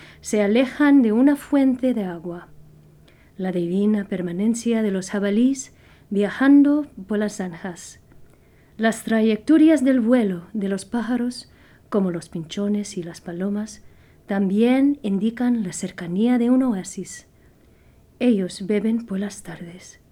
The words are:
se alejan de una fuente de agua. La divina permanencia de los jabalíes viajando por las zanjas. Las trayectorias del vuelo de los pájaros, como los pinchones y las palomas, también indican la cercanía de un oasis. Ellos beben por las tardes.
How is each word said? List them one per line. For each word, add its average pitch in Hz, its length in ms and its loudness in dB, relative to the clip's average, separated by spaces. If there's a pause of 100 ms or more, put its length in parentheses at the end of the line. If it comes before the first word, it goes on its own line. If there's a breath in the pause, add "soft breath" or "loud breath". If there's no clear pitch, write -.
(200 loud breath)
se 208 220 -2
alejan 254 600 4
de 220 100 4
una 277 240 4
fuente 262 580 0
de 214 80 -4
agua. 175 460 -10 (880 soft breath)
La 185 160 -4
divina 196 520 0
permanencia 208 800 -2
de 208 80 0
los 190 200 -4
jabalíes 214 600 0 (380 soft breath)
viajando 277 760 4 (200)
por 208 120 -4
las 208 180 -4
zanjas. 175 640 -12 (760 soft breath)
Las 220 280 -2
trayectorias 254 800 4
del 262 160 4
vuelo 214 520 0
de 196 160 -4
los 196 160 -4
pájaros, 240 680 -6 (360 soft breath)
como 190 220 0
los 170 180 -8
pinchones 202 680 -6
y 165 60 -8
las 170 160 -14
palomas, 202 640 -8 (420 soft breath)
también 233 760 2
indican 226 600 -2
la 180 100 -6
cercanía 196 680 -2
de 240 120 2
un 262 140 2
oasis. 190 640 -8 (880 soft breath)
Ellos 196 480 0
beben 220 400 -2
por 190 140 -6
las 202 240 -10
tardes. 170 560 -18 (100)